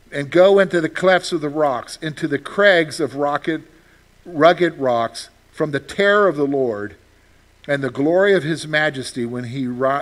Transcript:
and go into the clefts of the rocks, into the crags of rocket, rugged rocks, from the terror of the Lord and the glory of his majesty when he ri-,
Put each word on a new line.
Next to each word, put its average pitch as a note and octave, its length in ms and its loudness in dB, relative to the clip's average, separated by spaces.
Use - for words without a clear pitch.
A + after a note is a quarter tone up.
and C#3+ 180 -6
go F#3+ 300 6
into F#3 200 2
the D#3+ 100 -2
clefts F#3 420 0
of E3+ 100 -4
the D3 80 -4
rocks, C#3+ 540 -4
into D#3 240 -8
the C#3 120 -2
crags E3+ 600 2
of C3+ 160 -4
rocket, D3 460 -4
rugged E3 520 2
rocks, A#2+ 520 -2
from D3+ 200 -4
the C#3 80 -4
terror G3+ 480 2
of D#3+ 80 0
the D3 100 0
Lord A#2+ 500 -2
and C#3 160 -2
the B2+ 80 -4
glory F3 420 2
of F3 80 2
his D3 240 -6
majesty C#3+ 600 -4
when B2 160 -8
he B2+ 240 -6
ri-, C3 340 -2